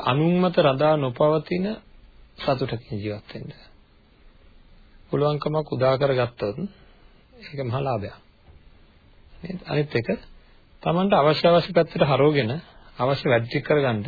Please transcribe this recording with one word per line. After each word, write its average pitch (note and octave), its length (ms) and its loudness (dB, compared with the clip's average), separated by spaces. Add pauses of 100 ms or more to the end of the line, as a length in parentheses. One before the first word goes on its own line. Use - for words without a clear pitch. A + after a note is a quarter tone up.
අනුන්මත E3+ 540 2
රඳා D3+ 380 4
නොපවතින D3+ 720 0 (680)
සතුටකින් B2+ 640 -4
ජීවත් G#2 300 -8
වෙන්න. A#2+ 240 -14 (1500)
පුළුවන්කමක් D3 640 -2
උදා C3 280 0
කරගත්තොත් B2+ 600 -2 (800)
ඒක D#3+ 260 -12
මහා B2+ 200 -4
ලාභයක්. A#2 340 -6 (1160)
නේද? F3+ 280 -12
අනිත් D3 300 -4
එක A#2 160 -2 (760)
තමන්ට F#3 320 0
අවශ්‍ය D3 320 4
අවශ්‍ය E3+ 260 4
පැත්තට E3 300 2
හරවගෙන C#3+ 480 2 (440)
අවශ්‍ය C3 320 -2
වැඩ A#2 200 2
ටික C3 180 -4
කරගන්න B2+ 440 0